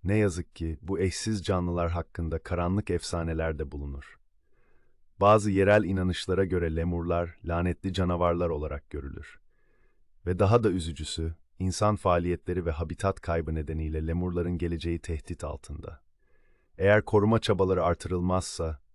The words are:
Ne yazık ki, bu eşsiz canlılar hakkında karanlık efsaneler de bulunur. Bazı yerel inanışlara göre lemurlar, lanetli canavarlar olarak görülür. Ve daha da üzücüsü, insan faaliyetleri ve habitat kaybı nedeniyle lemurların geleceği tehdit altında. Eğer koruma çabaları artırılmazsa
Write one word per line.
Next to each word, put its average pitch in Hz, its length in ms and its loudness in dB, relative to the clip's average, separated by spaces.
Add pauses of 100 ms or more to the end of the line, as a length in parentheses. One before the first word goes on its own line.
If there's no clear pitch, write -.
Ne 98 120 0
yazık 92 400 0
ki, 80 260 -6
bu 87 180 -4
eşsiz 95 440 -2
canlılar 87 460 0
hakkında 82 480 -6
karanlık 87 520 -2
efsaneler 82 680 -2
de 71 140 -8
bulunur. 69 460 -10 (1000)
Bazı 104 300 6
yerel 98 340 6
inanışlara 92 600 0
göre 85 320 0
lemurlar, 85 680 -2
lanetli 87 480 -2
canavarlar 87 560 2
olarak 73 420 -6
görülür. 69 500 -12 (880)
Ve 90 120 -2
daha 110 240 6
da 110 80 4
üzücüsü, 82 640 -4 (240)
insan 104 380 0
faaliyetleri 87 680 0
ve 85 40 0
habitat 82 500 -4
kaybı 80 340 -2
nedeniyle 78 520 -4
lemurların 87 520 -2
geleceği 85 400 -4
tehdit - 460 -8
altında. 76 560 -12 (800)
Eğer 101 260 6
koruma 107 340 4
çabaları 92 460 2
artırılmazsa 87 960 -2 (140)